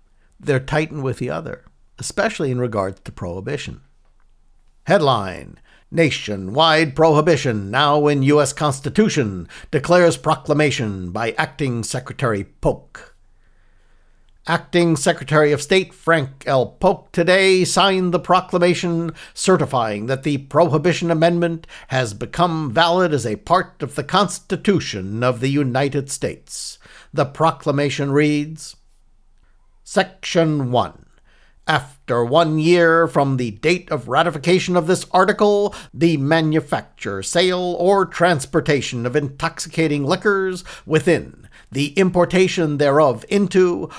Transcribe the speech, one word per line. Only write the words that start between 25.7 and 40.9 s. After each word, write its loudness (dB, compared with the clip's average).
States. -10
The 0
proclamation -2
reads, -2
Section -2
one. -2
After -2
one 2
year 4
from 0
the -4
date -2
of -6
ratification 0
of 2
this 0
article, 2
the 2
manufacture, -2
sale, 0
or 2
transportation 0
of -4
intoxicating -4
liquors -2
within, 0